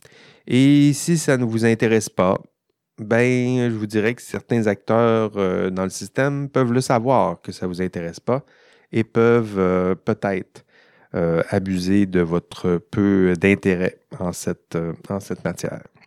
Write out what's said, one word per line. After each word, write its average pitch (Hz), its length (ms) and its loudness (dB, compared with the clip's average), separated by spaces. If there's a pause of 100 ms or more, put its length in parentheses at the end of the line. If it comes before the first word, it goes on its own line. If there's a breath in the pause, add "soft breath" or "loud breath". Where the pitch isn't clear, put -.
(480 soft breath)
Et 143 440 6
si 170 260 0
ça 147 180 0
ne 127 80 0
vous 113 200 0
intéresse 113 440 2
pas, 95 300 0 (600)
ben, 123 720 0
je 113 60 -4
vous 107 100 -6
dirais 107 280 0
que - 80 -20
certains 113 440 -2
acteurs, 110 680 0
euh, 92 340 -2
dans 92 140 -4
le 92 60 -4
système 139 580 -4
peuvent 131 240 0
le 123 80 2
savoir 113 640 0
que - 100 -12
ça 92 160 -8
vous 90 120 -8
intéresse 85 380 -8
pas 127 260 -4 (460 soft breath)
et 110 140 -2
peuvent, 117 540 2
euh, 92 360 2
peut-être, 95 680 -6 (500 soft breath)
euh, 85 360 0
abuser 95 560 0
de 90 140 0
votre 87 580 -2
peu 98 600 2
d'intérêt 92 600 0 (180)
en 90 140 -6
cette, - 420 -10
euh, 82 200 -6 (140)
en 98 120 -6
cette - 240 -12
matière. - 400 -8 (220)